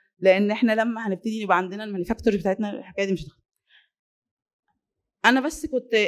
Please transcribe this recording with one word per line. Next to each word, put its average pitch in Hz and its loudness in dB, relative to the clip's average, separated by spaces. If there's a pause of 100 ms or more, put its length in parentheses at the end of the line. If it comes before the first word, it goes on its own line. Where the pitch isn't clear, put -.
(180)
لان 190 4
احنا 220 2
لما 226 -2
هنبتدي 220 -4
يبقى 190 2
عندنا 190 -4
المانيفاكتورز 202 -2
بتاعتنا 196 -4
الحكايه 196 -6
دي 196 0
مش 156 -2
هتخلص. - -20 (1800)
انا 254 6
بس 302 -4
كنت، 247 -4 (140)